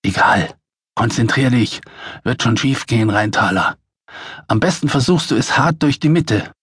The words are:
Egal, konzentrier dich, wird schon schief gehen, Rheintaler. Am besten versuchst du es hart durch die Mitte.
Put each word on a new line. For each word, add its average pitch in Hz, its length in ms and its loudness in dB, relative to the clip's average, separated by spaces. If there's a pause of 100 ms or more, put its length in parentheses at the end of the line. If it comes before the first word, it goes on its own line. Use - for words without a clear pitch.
Egal, - 500 0 (400)
konzentrier 120 560 0
dich, 120 300 0 (420)
wird 120 220 -2
schon 113 120 2
schief 135 300 -2
gehen, 110 240 2
Rheintaler. 101 680 0 (680)
Am 107 140 0
besten 170 280 0
versuchst 156 440 0
du - 20 2
es - 240 0
hart 160 240 0
durch 143 160 2
die 151 100 0
Mitte. 151 440 0 (100)